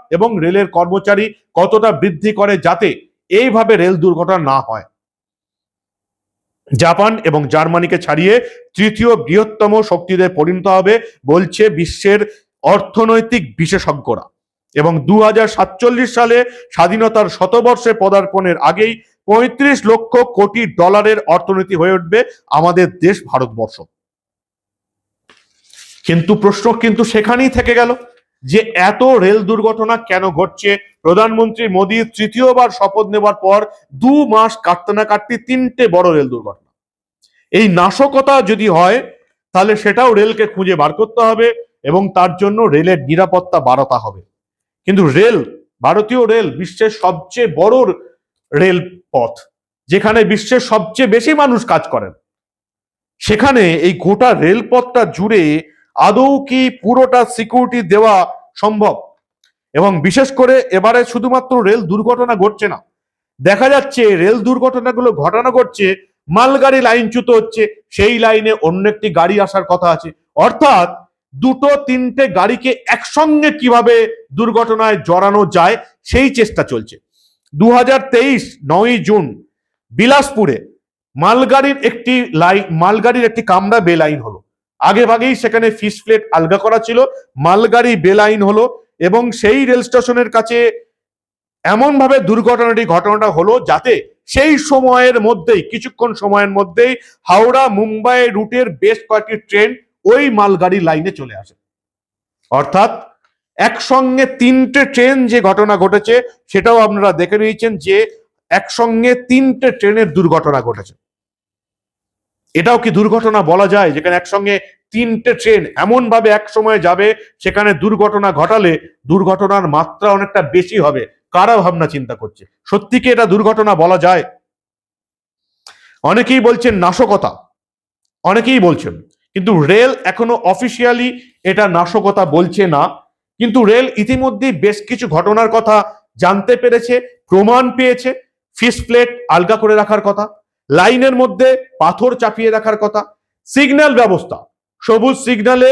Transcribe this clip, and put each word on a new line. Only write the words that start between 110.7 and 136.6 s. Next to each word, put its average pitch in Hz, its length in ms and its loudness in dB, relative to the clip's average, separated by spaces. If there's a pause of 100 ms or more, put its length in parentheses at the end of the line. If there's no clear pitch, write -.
এটাও 220 260 2
কি 226 100 -2
দুর্ঘটনা 214 520 0
বলা 180 260 2
যায়, 190 240 2
যেখানে 160 240 -2
একসঙ্গে 202 380 -4 (360)
তিনটে 233 440 -2
ট্রেন 220 280 2 (140)
এমনভাবে 226 540 2
এক 208 180 2
সময় 214 320 0
যাবে, 180 260 2 (340)
সেখানে 208 340 0
দুর্ঘটনা 202 580 0
ঘটালে 175 400 0 (320)
দুর্ঘটনার 190 640 0
মাত্রা 160 420 -2
অনেকটা 196 300 -2 (120)
বেশি 180 260 0
হবে? 143 240 0 (300)
কারা 202 240 2
ভাবনা 170 300 0
চিন্তা 131 280 -8
করছে? - 300 -18 (240)
সত্যি 208 300 -2
কি 247 120 -2
এটা 233 160 2
দুর্ঘটনা 208 480 2
বলা 175 240 2
যায়? 170 260 2 (1800)
অনেকেই 240 360 2
বলছেন 240 380 2
নাশকতা, 180 520 0 (920)
অনেকেই 233 360 0
বলছেন, 147 340 0 (420)
কিন্তু 190 160 -2 (120)
রেল 214 260 4 (140)
এখনো 226 300 -4 (100)
অফিসিয়ালি 240 640 -2 (360)
এটা 190 240 0
নাশকতা 185 580 -2
বলছে 175 400 0
না। 147 160 0 (580)
কিন্তু 233 240 0
রেল 226 220 2 (100)
ইতিমধ্যেই 254 640 -2
বেশ 208 220 0
কিছু 240 260 -8
ঘটনার 202 420 0
কথা 220 260 2 (420)
জানতে 196 380 0
পেরেছে, 240 380 0 (320)